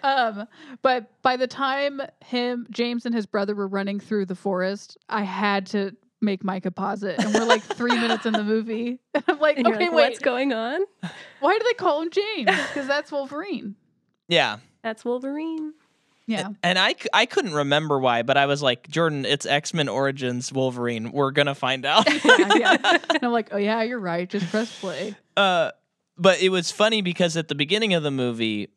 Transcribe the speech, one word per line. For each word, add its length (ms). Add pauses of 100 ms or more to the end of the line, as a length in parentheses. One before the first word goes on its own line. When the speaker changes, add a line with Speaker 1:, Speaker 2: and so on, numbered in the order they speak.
Speaker 1:
Um, 440 (360)
but 280 (120)
by 140
the 100
time 540 (240)
him, 460
James 360
and 80
his 120
brother 280
were 140
running 320
through 260
the 80
forest, 640 (120)
I 140
had 460
to 260 (260)
make 240
Micah 260
pause 320
it. 200
And 120
we're, 100
like, 180
three 360
minutes 280
in 60
the 120
movie. 640
<laughs> 80
And 140
I'm 100
like, 200
Speaker 2:
And 80
you're 100
Speaker 1:
"Okay, 120
Speaker 2:
like, 60
Speaker 1:
wait. 160
Speaker 2:
"What's 80
going 340
on?" 280 (600)
Speaker 1:
Why 180
do 60
they 100
call 280
him 80
James? 400 (240)
'Cause 120
that's 260
Wolverine." 640 (520)
Speaker 3:
Yeah. 300 (240)
Speaker 2:
That's 220
Wolverine. 720 (500)
Speaker 1:
Yeah. 260 (120)
Speaker 3:
And 160
I 140
c-, 200
I 140
couldn't 260
remember 460
why, 240
but 140
I 100
was 160
like, 260
"Jordan, 360
it's 200
X-Men 440
Origins 640
Wolverine. 580
We're 220
gonna 220
find 300
out." 240
<laughs> 160
Speaker 1:
Yeah, 320
yeah. 420 (120)
And 140
I'm 80
like, 180
"Oh, 60
yeah, 260
you're 160
right. 320
Just 180
press 300
play." 380 (200)
Speaker 3:
Uh, 360 (440)
but 240
it 100
was 200
funny 320
because 340
at 120
the 80
beginning 380
of 100
the 80
movie 640